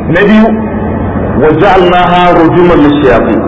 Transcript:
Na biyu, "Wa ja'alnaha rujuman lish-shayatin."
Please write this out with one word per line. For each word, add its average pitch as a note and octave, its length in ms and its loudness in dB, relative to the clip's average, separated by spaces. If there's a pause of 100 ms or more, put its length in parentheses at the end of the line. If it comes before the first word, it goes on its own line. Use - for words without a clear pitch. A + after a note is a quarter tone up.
Na E3+ 180 -2
biyu, G#3+ 260 2 (840)
"Wa D3 200 0
ja'alnaha F3+ 680 2 (120)
rujuman E3+ 440 2
lish-shayatin." B2+ 720 0